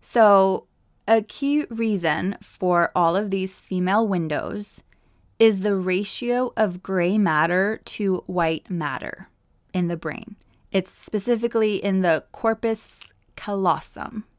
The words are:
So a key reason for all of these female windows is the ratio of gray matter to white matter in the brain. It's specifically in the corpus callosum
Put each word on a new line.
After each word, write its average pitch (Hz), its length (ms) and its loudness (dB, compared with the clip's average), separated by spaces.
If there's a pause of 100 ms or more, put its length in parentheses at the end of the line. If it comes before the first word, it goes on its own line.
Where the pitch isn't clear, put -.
So 196 640 4 (420)
a 220 140 4
key 285 480 -2
reason 196 680 -2
for 175 540 0
all 175 220 2
of 202 140 -2
these 190 220 -2
female 190 540 0
windows 175 760 -4 (560)
is 214 220 4
the 202 160 0
ratio 202 800 -2
of 180 260 -2
gray 185 360 0
matter 180 680 2
to 190 420 -2
white 165 440 -2
matter 160 580 -6 (440)
in 180 160 0
the 170 80 -2
brain. - 400 -10 (340)
It's 190 200 0
specifically 220 920 0
in 190 200 2
the 165 280 2
corpus 226 720 -4 (360)
callosum 196 880 -4 (140)